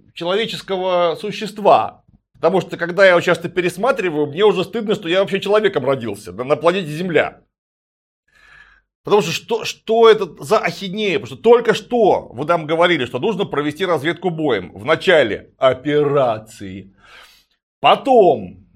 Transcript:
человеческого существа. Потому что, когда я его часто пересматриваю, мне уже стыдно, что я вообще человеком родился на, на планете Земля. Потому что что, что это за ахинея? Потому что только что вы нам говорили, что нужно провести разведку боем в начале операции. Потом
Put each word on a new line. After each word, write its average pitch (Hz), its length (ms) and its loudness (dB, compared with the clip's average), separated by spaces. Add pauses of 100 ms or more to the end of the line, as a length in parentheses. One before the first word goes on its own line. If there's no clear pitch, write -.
(120)
человеческого 180 1080 -2
существа. 202 840 0 (300)
Потому 175 260 0
что, 170 160 -8
когда 170 280 0
я 190 60 8
его 170 100 4
часто 170 280 0
пересматриваю, 180 760 -2
мне 151 180 -2
уже 185 200 2
стыдно, 214 320 -4
что 165 120 -8
я 180 120 2
вообще 190 200 -2
человеком 202 440 0
родился 117 480 -4
на, 98 100 -8
на 139 140 -4
планете 165 340 -2
Земля. 160 520 -4 (1600)
Потому 202 180 2
что 160 100 -6
что, - 320 -6
что 226 440 2
это 190 340 2
за 165 160 0
ахинея? 190 600 -4
Потому - 160 -14
что - 80 -18
только 226 320 6
что 190 580 0
вы 120 120 -10
нам 160 220 -2
говорили, 165 380 2
что 120 140 -6
нужно 190 260 -4
провести 147 400 -4
разведку 170 460 -2
боем 131 440 -2
в 98 100 -16
начале 147 760 2
операции. 127 1400 -2 (840)
Потом 165 960 2